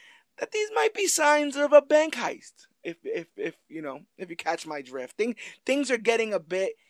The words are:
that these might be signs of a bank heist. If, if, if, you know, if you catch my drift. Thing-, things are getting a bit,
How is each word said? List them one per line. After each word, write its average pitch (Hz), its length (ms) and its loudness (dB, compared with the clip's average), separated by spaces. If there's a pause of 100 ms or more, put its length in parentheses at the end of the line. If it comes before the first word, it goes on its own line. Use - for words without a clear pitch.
(380)
that - 140 -8
these 427 220 -4
might 440 200 0
be 392 140 -2
signs 294 480 2
of 285 160 0
a 294 100 12
bank 302 320 4
heist. - 520 -8 (180)
If, 170 180 -10
if, 175 240 -6 (100)
if, 165 200 -6 (120)
you 156 140 -12
know, 143 200 -10 (140)
if 175 140 -12
you 170 60 -14
catch 165 280 -4
my 151 160 -8
drift. 127 360 -12
Thing-, 226 180 -2 (300)
things 269 260 0
are 247 60 0
getting 226 360 0
a 190 60 0
bit, 175 360 -4 (160)